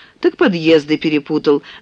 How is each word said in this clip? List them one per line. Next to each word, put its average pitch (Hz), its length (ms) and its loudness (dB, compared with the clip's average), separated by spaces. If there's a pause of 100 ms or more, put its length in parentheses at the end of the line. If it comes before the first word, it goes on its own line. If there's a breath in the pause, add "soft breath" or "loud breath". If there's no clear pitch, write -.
(220 loud breath)
так 349 160 -2
подъезды 160 600 0
перепутал, 147 680 -2 (180 loud breath)